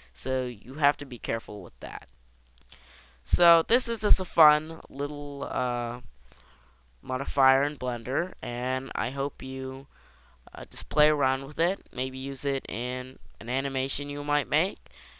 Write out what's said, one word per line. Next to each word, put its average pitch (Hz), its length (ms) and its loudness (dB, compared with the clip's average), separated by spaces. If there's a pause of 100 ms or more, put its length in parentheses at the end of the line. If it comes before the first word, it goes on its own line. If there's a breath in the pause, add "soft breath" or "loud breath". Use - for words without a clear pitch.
(120)
So 131 340 -2
you 123 280 -10
have 143 220 4
to 143 100 -10
be 127 120 -10
careful 104 440 -6
with 85 160 -14
that. - 300 -12 (1120 loud breath)
So 170 460 6
this 240 200 2
is 233 120 -4
just 208 180 10
a 190 60 -4
fun 156 640 4
little, 143 600 -6
uh, 123 520 -4 (1000 soft breath)
modifier 131 640 4
in 147 140 -2
Blender, 127 560 -4 (100)
and 127 520 -6
I 117 160 -4
hope 139 300 -4
you, 131 460 -8 (640 soft breath)
uh, - 120 -10
just - 240 -10
play 151 200 4
around 135 360 2
with 143 160 -8
it, 180 320 -2
maybe 131 260 -6
use 135 260 -6
it 139 240 -2
in 127 520 -8 (180)
an 113 100 -10
animation 135 600 -4
you 143 140 -6
might 143 240 0
make, 170 300 -2 (420 loud breath)